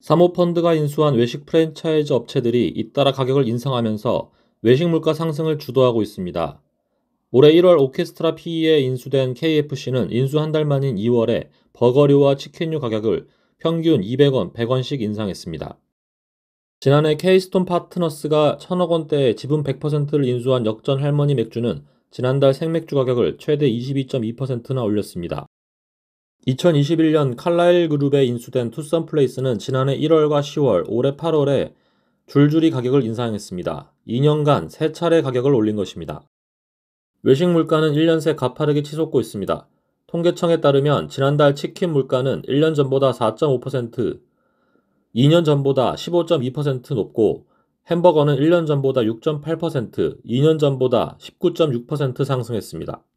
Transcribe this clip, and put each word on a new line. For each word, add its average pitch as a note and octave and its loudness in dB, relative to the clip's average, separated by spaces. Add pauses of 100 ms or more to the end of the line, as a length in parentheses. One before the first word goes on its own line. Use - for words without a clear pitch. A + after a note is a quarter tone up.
사모펀드가 F3 2
인수한 D3+ 0
외식 A#2+ -2
프랜차이즈 D#3 0
업체들이 A#2 0
잇따라 C3+ -2
가격을 C3 0
인상하면서 A#2 -4 (320)
외식 C3 4
물가 D#3 0
상승을 D#3 -4
주도하고 B2 0
있습니다. F2 -6 (720)
올해 D3 8
일월 F3 6
오케스트라 D#3+ -2
피이에 D#3+ 0
인수된 C3 -2
케이에프씨는 C#3+ -2
인수 C3+ 0
한 D#3 -4
달 D#3 0
만인 C#3 -2
이월에 A2+ 0 (240)
버거류와 C#3 4
치킨류 D#3+ -8
가격을 G#2+ -2 (300)
평균 D#3+ 0
이백 B2+ 2
원, G2 -2
백 A#2 -2
원씩 C3 -2
인상했습니다. G#2 -8 (1000)
지난해 D3+ 2
케이스톤 F#3 2
파트너스가 D#3 0
천억 F3+ -2
원대의 D3 0
지분 D3 -4
백 C#3 -4
퍼센트를 D3 -2
인수한 B2 0
역전 C3+ -2
할머니 D3 0
맥주는 A2+ -4 (260)
지난달 C3+ 2
생맥주 D#3+ -4
가격을 B2 0
최대 D3 0
이십이 C3 -4
점 B2+ -6
이 A2 -6
퍼센트나 C3 -6
올렸습니다. G2+ -6 (1000)
이천이십일 D#3 2
년 C#3 0
칼라일 F3 2
그룹에 C#3+ 2
인수된 A#2+ -4
투썸 D#3+ -4
플레이스는 C3 -2
지난해 C3 -2
일월과 D3+ 2
시월, C3+ 0
올해 B2+ -2
팔월에 C#3+ 0 (520)
줄줄이 D3+ 4
가격을 C3 0
인상했습니다. G2+ -6 (140)
이 A#2 -4
년간 D3 2
세 D#3 -4
차례 E3 2
가격을 C3 0
올린 G#2+ 0
것입니다. D#2+ -8 (1000)
외식 C3+ 4
물가는 D#3+ 2
일 D3+ 2
년 D#3+ 2
새 D3+ 0
가파르게 D3 -2
치솟고 D3+ -2
있습니다. F#2 -6 (380)
통계청에 E3+ 0
따르면 C#3 2
지난달 C#3+ 2
치킨 E3+ -6
물가는 C3+ -2
일 C#3 0
년 D#3 2
전보다 C3+ 2
사점오 B2 0
퍼센트, A#2+ -6 (920)
이 B2+ 4
년 E3+ 4
전보다 C#3 0
십오점이 E3 -2
퍼센트 C#3 -6
높고 G2+ -2 (440)
햄버거는 D#3 4
일 C#3 2
년 E3+ 2
전보다 C3+ 0
육 A2 -4
점 D3+ -4
팔 D#3 -6
퍼센트, A#2 -4
이 A#2+ -4
년 D#3+ 4
전보다 B2+ 0
십구 - -4
점 D3+ 0
육 A#2+ -6
퍼센트 C#3 -4
상승했습니다. A2+ -8 (120)